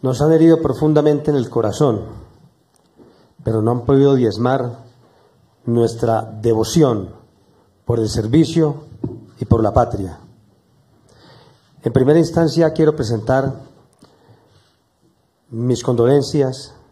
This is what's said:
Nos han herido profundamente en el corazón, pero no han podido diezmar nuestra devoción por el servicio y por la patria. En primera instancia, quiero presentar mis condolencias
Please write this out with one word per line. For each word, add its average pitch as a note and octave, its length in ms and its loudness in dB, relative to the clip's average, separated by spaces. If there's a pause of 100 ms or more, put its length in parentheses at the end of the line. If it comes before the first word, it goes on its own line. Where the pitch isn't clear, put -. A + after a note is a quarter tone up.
Nos B2+ 200 -2
han D#3 120 4
herido D#3+ 280 4
profundamente D3+ 680 0
en D3 60 0
el A#2+ 120 -2
corazón, A2 520 0 (1400)
pero A2 160 -2
no A#2 100 0
han A#2 140 -4
podido C#3 300 4
diezmar A#2+ 680 -2 (800)
nuestra A#2 600 0
devoción A2 920 -2 (720)
por A#2 140 -2
el A2 100 -2
servicio D3 760 0 (560)
y - 60 -6
por A2 180 2
la G#2 80 0
patria. G2 480 -2 (1600)
En A#2+ 100 -4
primera C#3 260 4
instancia, D#3+ 540 0
quiero D#3 240 0
presentar C3 640 -2 (1900)
mis A#2+ 320 -4
condolencias C3 880 0 (180)